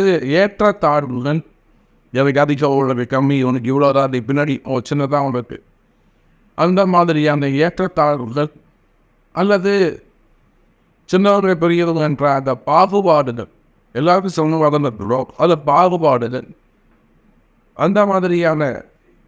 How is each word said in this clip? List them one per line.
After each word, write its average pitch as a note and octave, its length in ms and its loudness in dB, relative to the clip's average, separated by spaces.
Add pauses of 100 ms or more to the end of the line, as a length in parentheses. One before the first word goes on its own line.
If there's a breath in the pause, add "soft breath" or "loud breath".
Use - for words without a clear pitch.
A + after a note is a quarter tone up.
(420)
ஏற்றத்தாழ்வுகள், D3+ 1000 0 (760)
எனக்கு C#3 240 2
அதிக, C#3+ 320 0
உனக்கு C3 300 0 (100)
கம்மி, C#3 220 0 (120)
உனக்கு B2 220 -2
இவ்வளோதான், C#3 420 2
நீ B2+ 60 -2 (100)
பின்னாடி, C#3+ 240 -2 (160)
ஓ, C3 100 -2 (100)
சின்னதான் C#3+ 400 -2
உனக்கு, B2 280 -8 (1000)
அந்த F3+ 240 2 (120)
மாதிரியான D3+ 560 2 (160)
ஏற்றத்தாழ்வுகள், D3 840 -2 (920)
அல்லது G3+ 320 0 (1400)
சின்னவர்கள் F#3+ 520 2
பெரியவர்கள் E3+ 460 0
என்ற C#3+ 160 -2 (140)
அந்த C3 140 -2 (160)
பாகுபாடுகள், D#3 840 0 (480)
எல்லாருக்கும் F3 380 0
சமமாக D#3 380 2
தான் C#3+ 140 0
இருக்கிறோம், A#2 400 -4 (140)
அந்த E3+ 120 4 (140)
பாகுபாடுகள், C#3+ 760 0 (1300)
அந்த F#3+ 220 0 (120)
மாதிரியான E3+ 600 0 (560)